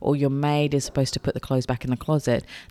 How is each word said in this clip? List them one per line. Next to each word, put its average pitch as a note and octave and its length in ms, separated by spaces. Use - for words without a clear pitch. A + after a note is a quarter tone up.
or D3 140
your C#3 160
maid D3 420
is C#3 100
supposed - 300
to B2 60
put - 160
the - 40
clothes C3 280
back B2 160
in B2+ 80
the B2 40
closet, C#3 480